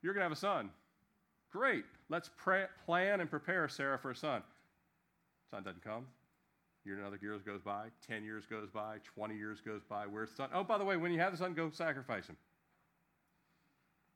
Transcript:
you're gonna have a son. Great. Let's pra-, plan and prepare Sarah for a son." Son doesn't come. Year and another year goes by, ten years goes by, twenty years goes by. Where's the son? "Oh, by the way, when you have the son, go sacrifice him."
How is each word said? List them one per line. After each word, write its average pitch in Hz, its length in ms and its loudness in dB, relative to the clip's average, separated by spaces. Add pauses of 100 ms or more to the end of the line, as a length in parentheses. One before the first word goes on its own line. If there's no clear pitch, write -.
you're 185 120 0
gonna 196 120 4
have 156 80 2
a - 20 0
son. 139 380 0 (760)
Great. 208 360 2 (240)
Let's 165 260 -2
pra-, 190 320 4 (180)
plan 185 360 6
and 160 80 0
prepare 165 400 2
Sarah 139 280 0
for 131 140 -4
a 123 40 -4
son." 131 280 0 (1040)
Son 98 140 -10
doesn't 90 200 -8
come. 117 240 -8 (760)
Year 98 120 -6
and 101 80 -6
another 101 180 -8
year 104 180 -4
goes 98 220 -8
by, 101 280 -4 (120)
ten 107 240 -6
years 107 200 -8
goes 107 240 -6
by, 107 360 -6
twenty 107 320 -6
years 107 240 -6
goes 107 240 -6
by. 104 220 -4
Where's 107 240 -4
the - 40 -20
son? 135 160 -4
"Oh, 185 140 2
by 214 120 4
the 202 60 2
way, 196 140 4
when 175 160 2
you 165 80 4
have 190 100 6
the 175 60 -6
son, 180 160 -2
go 160 160 0
sacrifice 135 580 -2
him." 76 80 -14 (1800)